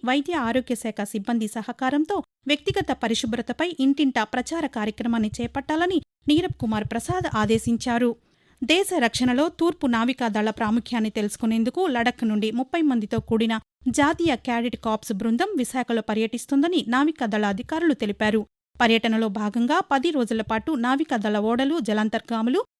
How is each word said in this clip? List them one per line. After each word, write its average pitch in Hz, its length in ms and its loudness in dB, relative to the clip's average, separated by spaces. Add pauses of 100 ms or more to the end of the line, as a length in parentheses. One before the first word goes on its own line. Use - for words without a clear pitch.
వైద్య 277 280 0
ఆరోగ్య 247 420 0
శాఖ 214 280 -6
సిబ్బంది 214 440 -2
సహకారంతో 269 760 -2 (240)
వ్యక్తిగత 294 440 0
పరిశుభ్రతపై 240 880 -2
ఇంటింటా 269 440 2
ప్రచార 277 420 -4
కార్యక్రమాన్ని 220 640 -2 (100)
చేపట్టాలని 311 600 0 (260)
నీరబ్ 320 320 2
కుమార్ 214 320 -2
ప్రసాద్ 220 440 -2
ఆదేశించారు. 233 800 2 (460)
దేశ 339 360 2
రక్షణలో 254 520 2
తూర్పు 320 380 0
నావికాదళ 233 600 0
ప్రాముఖ్యాన్ని 220 600 -2
తెలుసుకునేందుకు 226 800 0
లడఖ్ 240 360 0
నుండి 214 280 0
ముప్పై 262 300 -2
మందితో 233 380 0
కూడిన 226 400 0 (280)
జాతీయ 294 480 2
క్యాడెట్ 233 500 -4
కార్ప్స్ 220 280 -2
బృందం 233 440 0
విశాఖలో 240 440 -2
పర్యటిస్తుందని 247 840 0
నావికాదళ 240 580 0
అధికారులు 277 480 0
తెలిపారు. 214 480 0 (400)
పర్యటనలో 226 460 4
భాగంగా 220 520 0 (120)
పది 277 200 2
రోజుల 226 300 0
పాటు 220 300 -2
నావికాదళ 240 680 0
ఓడలు, 262 400 0
జలాంతర్గాములు, 226 800 0 (180)